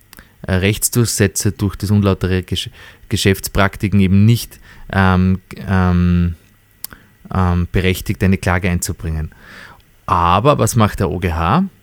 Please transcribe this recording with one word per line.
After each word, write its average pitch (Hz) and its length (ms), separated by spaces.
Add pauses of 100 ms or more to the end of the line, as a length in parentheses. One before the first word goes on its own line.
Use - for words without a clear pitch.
(420)
äh, 98 120
Rechtsdurchsätze 101 1000
durch - 240
das 101 140
unlautere 95 520
Gesch-, - 260 (380)
Geschäftspraktiken 101 920
eben 98 240
nicht, 113 340 (320)
ähm, 92 480 (260)
ähm, 87 720 (960)
ähm, 87 380
berechtigt, 92 500
eine 95 160
Klage 90 320
einzubringen. 80 600 (760)
Aber 95 520
was 113 180
macht 107 240
der 80 100
O 87 100
G 87 120
H? 85 320 (200)